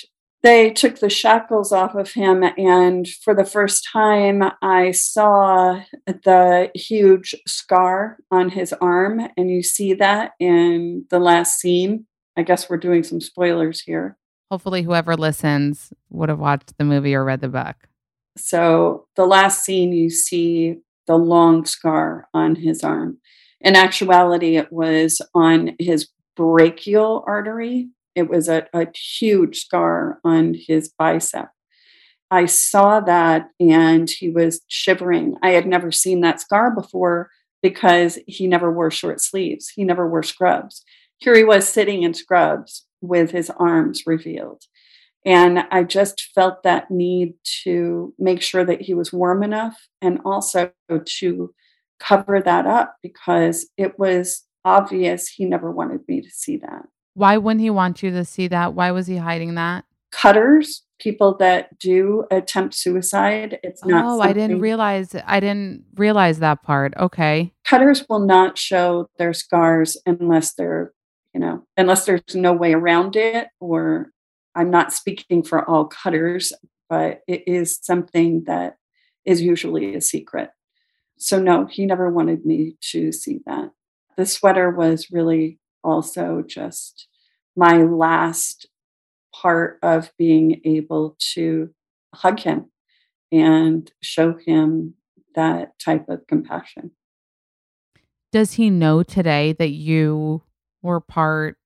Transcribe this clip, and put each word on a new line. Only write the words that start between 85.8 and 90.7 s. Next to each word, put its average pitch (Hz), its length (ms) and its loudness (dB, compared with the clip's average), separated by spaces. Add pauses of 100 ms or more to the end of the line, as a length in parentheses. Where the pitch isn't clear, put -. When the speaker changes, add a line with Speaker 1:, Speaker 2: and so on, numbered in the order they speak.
Speaker 1:
also 165 640 -4
just - 600 -16 (480)
my 170 260 6
last 165 840 -2 (680)
part 170 480 -2
of 165 340 0
being 160 480 2
able 156 520 -4 (180)